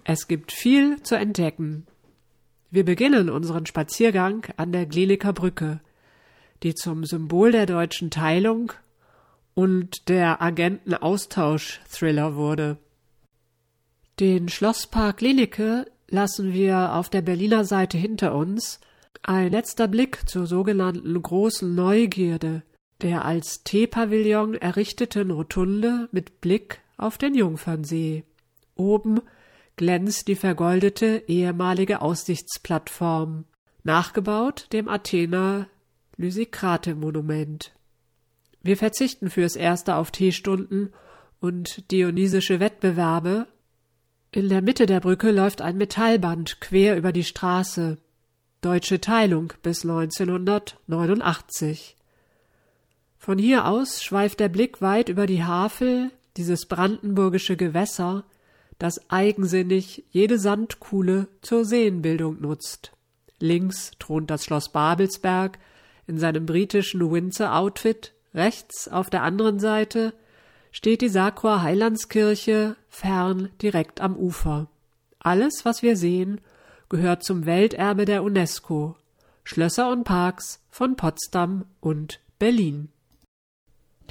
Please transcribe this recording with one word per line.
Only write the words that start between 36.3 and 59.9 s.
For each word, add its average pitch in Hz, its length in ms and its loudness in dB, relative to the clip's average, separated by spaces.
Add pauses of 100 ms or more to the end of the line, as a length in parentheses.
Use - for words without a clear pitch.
Wir 196 160 2
verzichten 220 540 -2
fürs 175 240 0
Erste 175 400 0
auf 160 160 -2
Teestunden 196 840 -2 (460)
und 180 500 -6
dionysische 185 720 2
Wettbewerbe. 180 880 0 (840)
In 196 180 0
der 190 120 4
Mitte 240 240 4
der 190 140 4
Brücke 185 320 2
läuft 196 300 2
ein 175 160 -2
Metallband 196 840 0
quer 196 380 4
über 170 160 0
die 175 100 0
Straße. 180 720 -2 (640)
Deutsche 180 400 0
Teilung 185 540 2 (100)
bis 170 220 -4
neunzehnhundertneunundachtzig. 170 2000 -2 (1200)
Von 196 200 -2
hier 240 280 4
aus 240 380 -2
schweift 202 380 0
der 208 80 2
Blick 196 320 -2
weit 202 260 2
über 196 180 0
die 180 200 0
Havel, 247 640 0 (240)
dieses 175 300 -2
brandenburgische 190 880 0
Gewässer, 180 720 -2 (520)
das - 320 -6
eigensinnig 185 1000 0